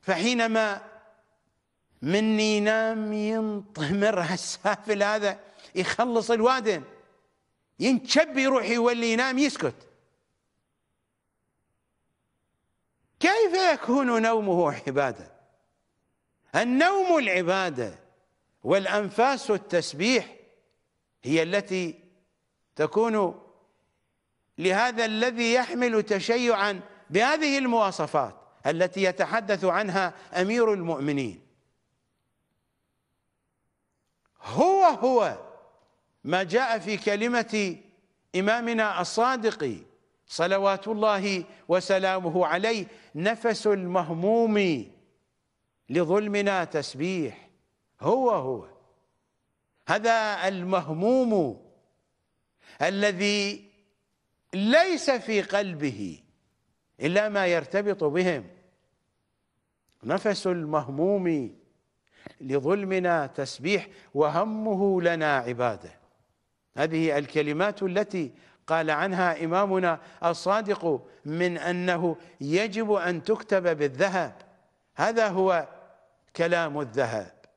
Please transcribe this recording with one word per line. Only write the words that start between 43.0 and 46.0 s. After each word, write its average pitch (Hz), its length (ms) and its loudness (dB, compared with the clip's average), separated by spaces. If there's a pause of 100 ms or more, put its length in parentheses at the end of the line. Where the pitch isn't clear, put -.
"نفس 220 520 0
المهموم 185 1200 2 (1040)
لظلمنا 196 760 0